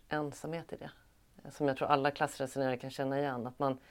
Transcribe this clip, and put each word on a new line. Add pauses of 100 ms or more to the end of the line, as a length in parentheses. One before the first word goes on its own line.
ensamhet
i
det, (600)
som
jag
tror
alla
klassresenärer
kan
känna
igen,
att
man, (120)